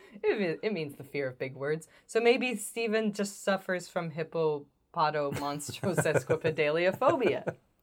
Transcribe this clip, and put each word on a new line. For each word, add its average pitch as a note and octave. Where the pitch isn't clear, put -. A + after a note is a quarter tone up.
It, A3
it A3
means D#3
the C3+
fear C#3+
of B2+
big C3
words. D3
So -
maybe B3
Stephen A3
just G3+
suffers F#3
from E3+
hippopotomonstrosequipedaliaphobia. D#3